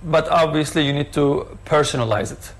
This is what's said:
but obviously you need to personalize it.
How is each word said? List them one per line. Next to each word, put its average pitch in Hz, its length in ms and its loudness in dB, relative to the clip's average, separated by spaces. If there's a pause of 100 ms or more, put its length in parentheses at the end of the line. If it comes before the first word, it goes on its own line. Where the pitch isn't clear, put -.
but 156 240 0
obviously 156 580 2
you 143 60 0
need 143 220 -4
to 143 500 0
personalize 117 680 0
it. - 300 -16